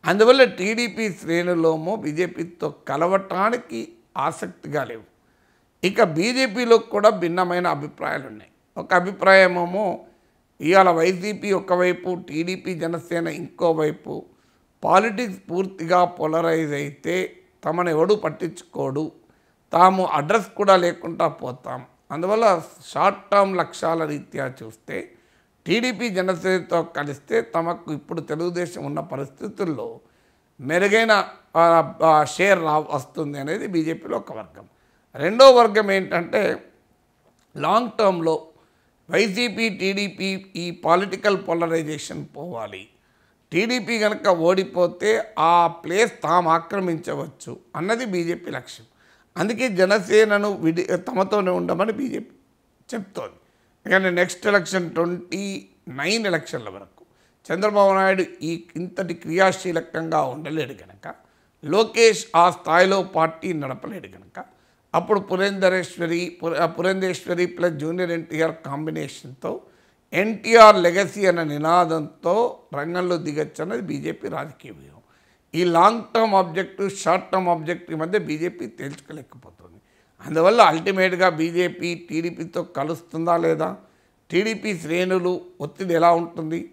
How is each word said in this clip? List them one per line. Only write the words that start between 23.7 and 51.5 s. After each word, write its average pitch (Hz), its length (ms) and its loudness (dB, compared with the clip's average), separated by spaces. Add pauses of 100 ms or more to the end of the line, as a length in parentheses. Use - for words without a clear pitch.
రీత్యా 139 480 -8 (100)
చూస్తే - 480 -12 (560)
టీడీపీ 233 420 -2
జనసేనతో 180 760 -2
కలిస్తే 147 580 -4
తమకు 165 520 -6
ఇప్పుడు 160 280 -8
తెలుగుదేశం 170 640 -6
ఉన్న 147 140 -6
పరిస్థితుల్లో 139 1000 -8 (600)
మెరుగైన, 202 680 2 (300)
ఆ, 165 360 6 (100)
ఆ, 156 200 6
షేర్ 180 400 2
రా-, 151 320 0
వస్తుంది 143 440 -6
అనేది 170 280 -6
బీజేపీలో 160 500 -4
ఒక - 140 -10
వర్గం. 110 340 -16 (500)
రెండో 220 360 8
వర్గం 214 400 4
ఏంటంటే 190 720 -2 (960)
లాంగ్ 196 320 0 (100)
టర్మ్‌లో 165 480 2 (600)
వైసీపీ, 220 600 0
టీడీపీ 190 760 -4 (100)
ఈ 170 160 -8
పొలిటికల్ 190 640 0 (100)
పోలరైజేషన్ 160 800 -4 (120)
పోవాలి. 110 500 -12 (640)
టీడీపీ 226 480 -2
కనుక 208 280 -2
ఓడిపోతే 180 1120 0
ఆ 170 280 6
ప్లేస్ 175 440 -2 (120)
తాము 165 260 2
ఆక్రమించవచ్చు 160 1080 -4 (180)
అన్నది 220 300 -4
బీజేపీ 175 460 -6
లక్ష్యం. - 340 -14 (520)
అందుకే 220 320 -2
జనసేనను 208 840 4
విడి-, 165 440 0
తమతోనే 196 540 0